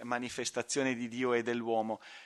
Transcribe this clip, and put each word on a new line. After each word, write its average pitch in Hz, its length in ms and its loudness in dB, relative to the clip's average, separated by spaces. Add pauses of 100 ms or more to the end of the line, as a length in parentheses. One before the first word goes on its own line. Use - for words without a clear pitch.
manifestazione 123 920 0
di 120 140 -4
Dio 123 260 2
e 120 80 4
dell'uomo, 113 580 0 (260)